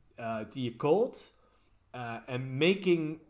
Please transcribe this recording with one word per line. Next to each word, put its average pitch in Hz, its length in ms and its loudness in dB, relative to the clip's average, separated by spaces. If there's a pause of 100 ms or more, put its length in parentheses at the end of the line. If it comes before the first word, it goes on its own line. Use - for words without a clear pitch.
(180)
uh, 113 340 -6
the 127 140 -4
occult, 143 640 0 (640)
uh, 117 320 -8
and 131 320 -4
making 170 720 2